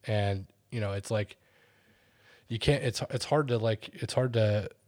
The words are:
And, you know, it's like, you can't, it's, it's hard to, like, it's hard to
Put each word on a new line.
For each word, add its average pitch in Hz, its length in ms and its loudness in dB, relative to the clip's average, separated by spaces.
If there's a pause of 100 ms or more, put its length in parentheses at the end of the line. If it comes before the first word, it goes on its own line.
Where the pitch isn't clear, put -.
And, 101 420 0 (240)
you 117 100 -6
know, 101 120 -2
it's 101 180 -6
like, 107 260 -2 (1120)
you 113 100 -4
can't, 135 240 2
it's, - 280 -2
it's - 160 -4
hard 147 220 2
to, 120 100 2
like, 110 340 0
it's - 220 -6
hard 127 180 2
to 104 380 2 (180)